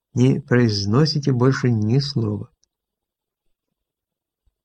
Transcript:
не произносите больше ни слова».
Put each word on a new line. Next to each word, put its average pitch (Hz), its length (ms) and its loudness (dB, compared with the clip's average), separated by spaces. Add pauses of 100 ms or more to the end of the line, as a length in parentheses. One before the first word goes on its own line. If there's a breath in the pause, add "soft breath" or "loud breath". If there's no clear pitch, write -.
(140)
не 131 260 2
произносите 123 920 0
больше 127 380 0
ни 110 280 0
слова». 113 520 -4 (2250)